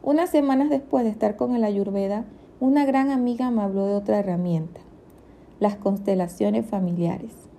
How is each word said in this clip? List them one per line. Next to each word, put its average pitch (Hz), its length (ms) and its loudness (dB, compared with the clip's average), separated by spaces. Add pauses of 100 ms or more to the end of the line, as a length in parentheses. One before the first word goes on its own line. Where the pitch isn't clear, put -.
Unas 311 280 2
semanas 285 400 2
después 269 340 0
de 220 60 2
estar 214 260 0
con 247 180 -2
el 233 80 2
Ayurveda, 202 600 -2 (340)
una 277 280 2
gran 269 240 2
amiga 247 400 0
me 226 100 0
habló 196 240 -2
de 202 100 0
otra 202 240 0
herramienta, 175 600 -2 (800)
las 202 180 0
constelaciones 202 880 -2
familiares. 175 680 -2 (260)